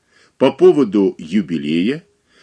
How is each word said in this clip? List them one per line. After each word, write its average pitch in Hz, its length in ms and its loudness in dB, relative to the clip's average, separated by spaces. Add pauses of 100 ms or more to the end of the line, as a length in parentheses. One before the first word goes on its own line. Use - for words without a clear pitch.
(400)
«По 135 120 2
поводу 123 680 2
юбилея», 85 840 -4 (400)